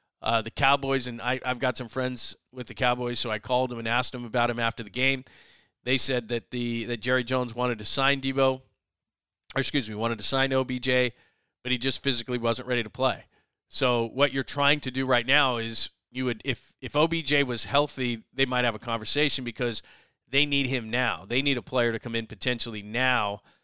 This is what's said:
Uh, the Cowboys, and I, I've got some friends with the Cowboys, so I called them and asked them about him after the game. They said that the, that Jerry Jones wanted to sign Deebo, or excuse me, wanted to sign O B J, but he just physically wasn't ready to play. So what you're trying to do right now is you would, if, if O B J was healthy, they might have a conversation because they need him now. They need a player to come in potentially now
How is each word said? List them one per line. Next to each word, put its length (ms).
Uh, 220
the 80
Cowboys, 560
and 160
I, 240
I've 140
got 160
some 100
friends 480
with 140
the 80
Cowboys, 460
so 100
I 80
called 320
them 80
and 80
asked 240
them 140
about 260
him 80
after 240
the 80
game. 340
They 120
said 320
that 220
the, 360
that 140
Jerry 220
Jones 320
wanted 240
to 60
sign 360
Deebo, 400
or 60
excuse 280
me, 60
wanted 240
to 60
sign 280
O 120
B 160
J, 320
but 80
he 80
just 240
physically 360
wasn't 300
ready 140
to 80
play. 340
So 440
what 200
you're 100
trying 380
to 100
do 160
right 200
now 320
is 320
you 140
would, 200
if, 360
if 160
O 100
B 160
J 220
was 220
healthy, 580
they 120
might 180
have 100
a 60
conversation 640
because 380
they 160
need 220
him 240
now. 380
They 140
need 160
a 40
player 300
to 80
come 160
in 100
potentially 560
now 580